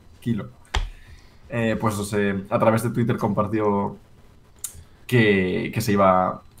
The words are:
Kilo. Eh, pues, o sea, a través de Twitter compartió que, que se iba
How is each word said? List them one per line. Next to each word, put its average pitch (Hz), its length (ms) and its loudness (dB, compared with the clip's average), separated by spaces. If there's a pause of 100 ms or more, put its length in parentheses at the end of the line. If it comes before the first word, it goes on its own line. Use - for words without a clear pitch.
(200)
Kilo. 107 280 -4 (1000)
Eh, 113 320 -2
pues, 110 180 0
o 101 60 -4
sea, 101 320 -2 (140)
a 113 80 0
través 110 240 4
de 117 80 -2
Twitter 117 260 -2
compartió 104 800 -2 (1120)
que, 95 640 2
que 117 80 -4
se 107 120 0
iba 92 500 4 (180)